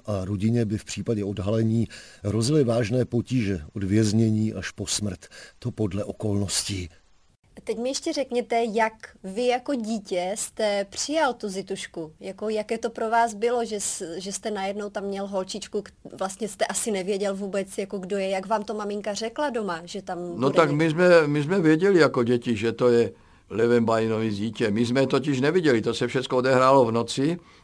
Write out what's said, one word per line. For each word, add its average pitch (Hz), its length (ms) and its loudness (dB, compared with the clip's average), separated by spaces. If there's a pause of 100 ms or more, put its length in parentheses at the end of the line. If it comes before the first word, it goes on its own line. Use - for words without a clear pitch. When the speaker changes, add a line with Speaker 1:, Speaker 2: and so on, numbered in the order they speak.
Speaker 1:
a 98 200 -4
rodině 110 400 0
by 107 120 -2
v - 80 -8
případě 104 380 -4
odhalení 110 640 0 (360)
hrozily 113 400 2
vážné 117 420 0
potíže 104 560 -2 (120)
od 98 100 -6
věznění 110 720 2
až 95 180 -8
po 98 160 -10
smrt. - 400 -6 (320)
To 117 120 -6
podle 101 320 -2
okolností. 101 840 -4 (760)
Speaker 2:
Teď 220 140 -6
mi 240 120 -4
ještě 294 240 -4
řekněte, 240 580 -2
jak 220 220 0 (300)
vy 190 220 -4
jako 254 300 -2
dítě 202 600 -4
jste 202 520 -2
přijal 294 440 -2
tu 214 160 -8
Zitušku? 190 680 -10
Jako, 190 300 -8
jaké 214 280 -4
to 226 120 -4
pro 226 200 -4
vás 233 240 2
bylo, 233 320 -2
že 208 140 -6
s-, 170 380 -6
že 190 140 -10
jste 214 200 -8
najednou 202 380 -6
tam 202 140 -8
měl 196 240 -6
holčičku, 196 540 -6
k-, - 100 -14 (280)
vlastně 196 280 -6
jste - 180 -4
asi - 260 -4
nevěděl 196 440 -2
vůbec, 196 420 -6
jako, 202 200 -6
kdo 190 200 -6
je. 190 120 -2
Jak 190 160 -4
vám 208 180 -2
to 233 100 -8
maminka 208 400 -6
řekla 226 360 -4
doma, 202 360 -4
že 185 160 -10
tam 180 180 -8
Speaker 3:
No 175 160 -8
Speaker 2:
bude 135 200 0
Speaker 3:
tak 160 140 6
Speaker 2:
někdo? 147 140 2
Speaker 3:
my 165 60 4
jsme, 170 380 8
my 147 160 2
jsme 185 180 0
věděli 165 380 6
jako 131 240 4
děti, 120 320 0
že 113 160 0
to 123 180 4
je 117 220 4 (380)
Levenbeinový 113 800 2
dítě. 107 420 -2
My 113 140 2
jsme 127 220 2
totiž 135 340 0
neviděli, 147 400 4
to 113 120 -2
se 123 140 -2
všecko 127 300 -2
odehrálo 131 480 6
v 113 60 -2
noci, 135 460 -2 (260)